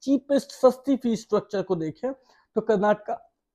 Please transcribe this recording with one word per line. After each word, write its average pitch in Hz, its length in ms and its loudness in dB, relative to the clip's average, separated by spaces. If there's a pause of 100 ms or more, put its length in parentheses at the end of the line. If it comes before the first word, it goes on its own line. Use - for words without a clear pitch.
चीपेस्ट 277 500 0
सस्ती 254 440 2
फीस 226 260 -4
स्ट्रक्चर 202 400 -2
को 185 140 -2
देखें 160 380 -6 (420)
तो 214 60 0
कर्नाटका 208 600 0 (340)